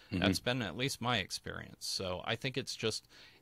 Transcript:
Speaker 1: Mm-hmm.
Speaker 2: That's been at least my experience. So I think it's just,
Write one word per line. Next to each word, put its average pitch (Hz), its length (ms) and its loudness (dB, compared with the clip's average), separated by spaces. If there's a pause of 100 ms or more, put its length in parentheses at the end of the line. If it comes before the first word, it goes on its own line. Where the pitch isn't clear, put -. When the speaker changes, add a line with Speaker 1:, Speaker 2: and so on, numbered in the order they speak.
(120)
Speaker 1:
Mm-hmm. 92 120 2
Speaker 2:
That's 98 160 6
been 123 240 2
at 85 120 -2
least 131 260 0
my 120 160 4
experience. - 680 -4
So 90 400 -2
I 117 100 0
think 131 220 -4
it's - 180 -4
just, - 320 0 (340)